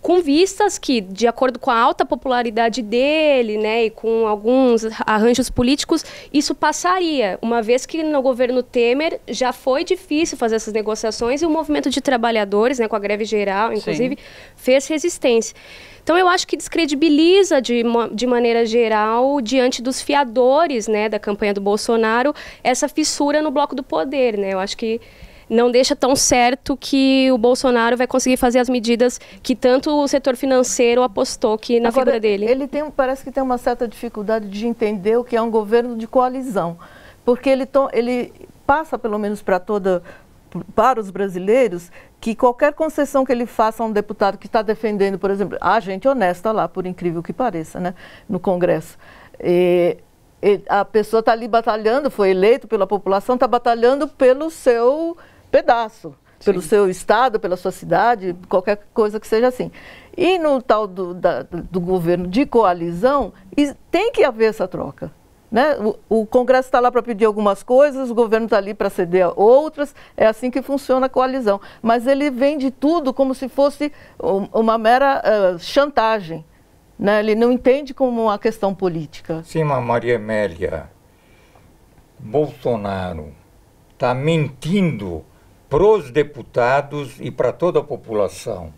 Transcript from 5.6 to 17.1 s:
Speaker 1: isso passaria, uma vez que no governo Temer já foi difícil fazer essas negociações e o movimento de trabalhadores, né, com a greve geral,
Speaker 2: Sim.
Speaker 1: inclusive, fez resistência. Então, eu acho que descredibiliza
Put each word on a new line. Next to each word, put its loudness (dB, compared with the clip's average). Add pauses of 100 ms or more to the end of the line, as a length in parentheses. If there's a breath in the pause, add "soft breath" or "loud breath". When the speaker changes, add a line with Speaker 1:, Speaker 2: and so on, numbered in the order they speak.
Speaker 1:
isso 0
passaria, 0
uma 0
vez 0
que -6
no 0
governo 0
Temer 0
já -2
foi -2
difícil -2
fazer -2
essas -4
negociações -4
e 0
o 0
movimento -2
de -2
trabalhadores, 0
né, 0
com -4
a -2
greve -4
geral, -2
Speaker 2:
Sim. -4
Speaker 1:
inclusive, -4 (360 loud breath)
fez 2
resistência. 0 (480 loud breath)
Então, 2
eu 4
acho 0
que -4
descredibiliza 2